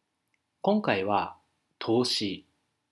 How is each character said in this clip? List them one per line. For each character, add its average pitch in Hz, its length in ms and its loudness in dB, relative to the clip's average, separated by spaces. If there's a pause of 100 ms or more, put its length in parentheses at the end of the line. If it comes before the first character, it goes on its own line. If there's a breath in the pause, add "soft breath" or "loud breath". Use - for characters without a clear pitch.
(600)
今 208 220 0
回 98 240 0
は、 101 320 0 (420)
投 123 240 2
資 98 420 -4 (460)